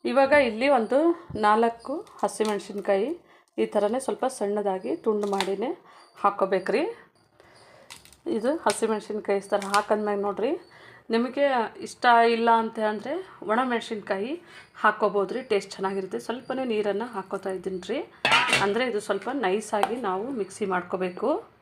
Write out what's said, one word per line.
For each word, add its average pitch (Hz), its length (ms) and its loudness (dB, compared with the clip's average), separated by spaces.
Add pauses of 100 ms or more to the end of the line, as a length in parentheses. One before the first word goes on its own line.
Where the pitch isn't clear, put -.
ಇವಾಗ 269 280 4
ಇಲ್ಲಿ 254 360 4
ಒಂದು 247 300 4 (420)
ನಾಲ್ಕು 233 680 2 (160)
ಹಸಿಮೆಣಸಿನ್ಕಾಯಿ 208 960 -2 (380)
ಈ 220 80 2
ಥರನೇ 214 340 0
ಸ್ವಲ್ಪ 233 240 -4
ಸಣ್ಣದಾಗಿ 208 720 -2
ತುಂಡು 208 300 0
ಮಾಡಿನೇ 196 440 -2 (520)
ಹಾಕ್ಕೋಬೇಕ್ರಿ. 196 600 2 (1400)
ಇದು 233 300 -2
ಹಸಿಮೆಣಸಿನ್ಕಾಯಿ 214 840 -2
ಈ 196 140 -8
ಥರ 202 80 2 (140)
ಹಾಕಂದ್ಮ್ಯಾಗ 208 460 0
ನೋಡ್ರಿ, 202 320 -2 (580)
ನಿಮಗೆ 254 360 0 (340)
ಇಷ್ಟ - 260 -4 (240)
ಇಲ್ಲ 233 200 2
ಅಂತ 226 280 2
ಅಂದರೆ 214 360 -2 (280)
ಒಣಮೆಣಸಿನ್ಕಾಯಿ 226 1000 -2 (320)
ಹಾಕ್ಕೋಬೋದು 202 600 2
ರೀ, 254 80 -4
ಟೇಸ್ಟ್ 196 320 0
ಚೆನ್ನಾಗಿರುತ್ತೆ. 190 440 -4
ಸ್ವಲ್ಪನೇ 262 460 -6
ನೀರನ್ನು 208 400 0
ಹಾಕ್ಕೋತಾ 202 460 -6
ಇದ್ದೀನಿ 185 380 -6
ರೀ, 240 100 -2 (640)
ಅಂದರೆ 208 280 2
ಇದು 208 100 -2
ಸ್ವಲ್ಪ 196 320 -4
ನೈಸಾಗಿ 208 640 0
ನಾವು 214 340 -4
ಮಿಕ್ಸಿ 208 360 -4
ಮಾಡ್ಕೋಬೇಕು. 185 960 -2